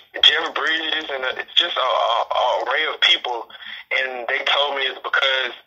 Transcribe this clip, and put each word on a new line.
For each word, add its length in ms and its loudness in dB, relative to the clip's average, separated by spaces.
Jeff 300 4
Bridges, 580 -2
and 140 -4
it's 160 -16
just 160 0
a, 60 0
a, 500 2
a 320 2
array 240 0
of 140 -4
people. 480 2
And 300 -4
they 180 0
told 300 2
me 60 0
it's 200 -4
because 480 0